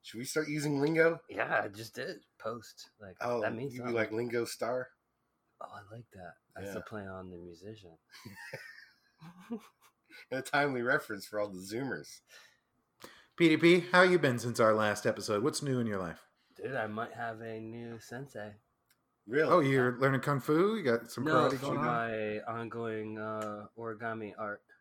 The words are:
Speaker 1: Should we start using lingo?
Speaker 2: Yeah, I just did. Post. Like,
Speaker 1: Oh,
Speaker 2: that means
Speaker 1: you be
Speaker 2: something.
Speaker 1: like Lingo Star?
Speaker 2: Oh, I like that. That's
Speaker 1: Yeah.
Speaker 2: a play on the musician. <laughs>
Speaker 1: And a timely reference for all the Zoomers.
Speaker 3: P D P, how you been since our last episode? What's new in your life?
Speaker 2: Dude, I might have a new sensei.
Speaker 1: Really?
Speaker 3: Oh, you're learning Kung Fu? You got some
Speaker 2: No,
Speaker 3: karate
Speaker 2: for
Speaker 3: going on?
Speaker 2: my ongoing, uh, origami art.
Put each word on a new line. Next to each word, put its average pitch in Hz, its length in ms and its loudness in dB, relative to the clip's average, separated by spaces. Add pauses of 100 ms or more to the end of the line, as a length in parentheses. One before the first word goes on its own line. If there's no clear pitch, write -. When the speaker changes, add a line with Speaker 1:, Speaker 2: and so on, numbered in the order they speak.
Speaker 1:
Should - 160 -14
we 123 80 -6
start 151 220 0
using 147 340 0
lingo? 160 380 4 (100)
Speaker 2:
Yeah, 135 360 0
I - 20 -6
just 107 260 -12
did. 127 280 -8 (180)
Post. - 500 -10 (100)
Like, 95 220 -18
Speaker 1:
Oh, 123 200 0
Speaker 2:
that 113 120 0
means 120 220 -6
Speaker 1:
you 127 60 -8
be 123 80 -4
Speaker 2:
something. 117 60 0
Speaker 1:
like 110 160 2
Lingo 117 340 0
Star? 123 420 -4 (760)
Speaker 2:
Oh, - 100 -16
I 101 240 -18
like 120 180 -16
that. 90 200 -16 (220)
That's 98 180 -10
Speaker 1:
Yeah. 107 60 -6
Speaker 2:
a - 20 -10
play 104 240 -10
on 95 240 -10
the 90 80 -14
musician. 87 540 -16 (1600)
<laughs> 226 80 -8 (720)
Speaker 1:
And 131 80 -2
a - 20 -6
timely 143 400 2
reference 113 460 0
for 107 120 -4
all 104 100 0
the 92 100 -10
Zoomers. 101 600 -6 (1120)
Speaker 3:
P 170 140 6
D 156 80 6
P, 170 340 8
how 180 100 8
you 180 160 8
been 131 220 4
since 117 200 -4
our 110 140 8
last 107 320 2
episode? 104 380 0
What's 151 180 0
new 135 180 0
in 117 60 0
your 104 140 -2
life? 85 260 -8 (300)
Speaker 2:
Dude, 117 180 -8
I 113 140 -2
might 113 260 -6
have 117 280 -8
a 113 180 -8
new 117 400 -10
sensei. 113 540 -12 (720)
Speaker 1:
Really? 143 240 2
Speaker 3:
Oh, 180 80 8
you're 131 400 4
learning 135 220 4
Kung 143 180 0
Fu? 180 360 2
You 214 60 -4
got 120 300 0
some 123 120 -6
Speaker 2:
No, 151 100 0 (140)
Speaker 3:
karate 135 120 0
Speaker 2:
for 139 80 -4
Speaker 3:
going 143 100 -2
on? 123 80 0
Speaker 2:
my 113 540 -2 (120)
ongoing, 110 680 -6
uh, 107 480 -6 (100)
origami 113 640 -8
art. 104 240 -8 (180)